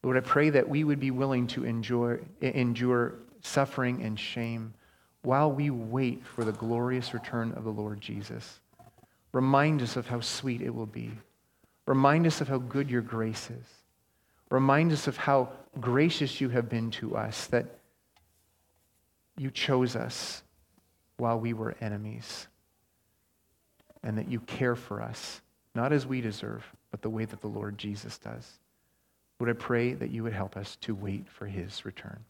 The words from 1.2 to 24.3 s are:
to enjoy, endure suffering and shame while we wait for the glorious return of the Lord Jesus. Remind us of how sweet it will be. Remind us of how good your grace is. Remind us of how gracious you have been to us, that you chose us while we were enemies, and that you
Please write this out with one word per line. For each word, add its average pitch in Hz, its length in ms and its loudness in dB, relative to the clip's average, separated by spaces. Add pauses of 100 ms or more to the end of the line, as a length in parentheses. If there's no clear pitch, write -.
to 127 160 -4
enjoy, 120 540 0 (220)
endure 123 760 2 (280)
suffering 127 600 0
and 107 160 -4
shame 113 540 -6 (500)
while 139 300 4
we 143 180 2
wait 120 560 -2
for - 160 -6
the 110 100 0
glorious 120 640 -2
return 117 380 -4
of - 100 -8
the 113 80 -4
Lord 104 300 -6
Jesus. 113 580 -10 (720)
Remind 139 520 6
us 117 140 -4
of 123 120 -4
how 120 120 -2
sweet 117 420 -4
it 117 120 -4
will 113 120 -4
be. 113 260 -8 (760)
Remind 139 400 6
us 156 140 2
of 135 80 0
how 131 100 0
good 135 320 0
your 120 120 2
grace 113 480 -4
is. 120 160 -12 (840)
Remind 139 420 6
us 147 140 0
of 139 100 -2
how 131 340 4 (300)
gracious 135 600 2
you 131 100 0
have 117 180 0
been 117 220 -2
to 110 260 -4
us, 110 300 -4
that - 320 0 (1600)
you 135 120 -4
chose 127 460 2
us - 460 -6 (760)
while 117 220 2
we 117 160 0
were 110 260 -4
enemies, 107 680 -6 (1500)
and 107 160 -2
that - 100 -4
you 120 120 -4